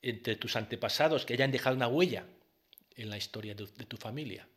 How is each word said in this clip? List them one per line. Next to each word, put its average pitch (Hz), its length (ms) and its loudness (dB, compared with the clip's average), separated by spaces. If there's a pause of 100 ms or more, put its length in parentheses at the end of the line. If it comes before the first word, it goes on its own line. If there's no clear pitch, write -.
entre 113 360 -2
tus - 180 -4
antepasados 117 720 2
que 120 80 -2
hayan 135 160 4
dejado 131 240 2
una 131 140 2
huella 131 360 2 (720)
en 110 160 -10
la 104 60 -6
historia 104 400 -8
de, 101 100 -10
de - 180 -12
tu - 120 -10
familia? 117 600 -8